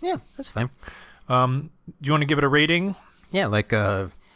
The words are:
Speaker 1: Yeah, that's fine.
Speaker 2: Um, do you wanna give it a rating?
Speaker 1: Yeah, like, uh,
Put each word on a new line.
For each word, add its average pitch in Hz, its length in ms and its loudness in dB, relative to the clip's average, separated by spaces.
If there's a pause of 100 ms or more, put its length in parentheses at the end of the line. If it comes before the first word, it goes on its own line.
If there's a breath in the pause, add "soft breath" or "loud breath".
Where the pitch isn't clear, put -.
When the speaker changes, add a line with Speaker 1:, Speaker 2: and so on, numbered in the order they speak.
Speaker 1:
Yeah, 359 160 -2 (180)
that's - 140 -10
fine. - 200 -4 (600 loud breath)
Speaker 2:
Um, 127 400 0 (320)
do 139 60 -6
you 143 40 2
wanna 151 140 2
give 143 140 2
it 143 40 2
a 139 60 2
rating? 170 460 2 (360 soft breath)
Speaker 1:
Yeah, 190 140 0
like, 104 260 0
uh, 101 360 0 (280 soft breath)